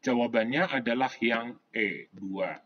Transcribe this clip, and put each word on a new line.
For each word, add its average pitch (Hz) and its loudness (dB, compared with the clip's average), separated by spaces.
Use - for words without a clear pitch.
Jawabannya 120 2
adalah 127 0
yang 117 0
E, 104 -2
dua. 95 -4